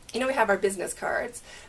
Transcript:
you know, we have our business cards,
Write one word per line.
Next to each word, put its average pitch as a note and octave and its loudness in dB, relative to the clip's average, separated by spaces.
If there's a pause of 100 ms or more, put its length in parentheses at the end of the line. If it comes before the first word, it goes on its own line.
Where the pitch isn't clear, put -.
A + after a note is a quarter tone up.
(120)
you A#3 0
know, C4 2
we C4 2
have A3 4
our G3 4
business G3 0
cards, - -4 (260)